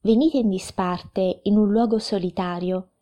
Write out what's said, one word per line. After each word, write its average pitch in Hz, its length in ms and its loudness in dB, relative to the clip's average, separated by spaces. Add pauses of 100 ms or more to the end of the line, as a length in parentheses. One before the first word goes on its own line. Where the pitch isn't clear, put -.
"Venite 254 360 4
in 220 120 2
disparte 185 960 -4
in 208 120 4
un 208 140 4
luogo 226 260 2
solitario 180 920 -4 (120)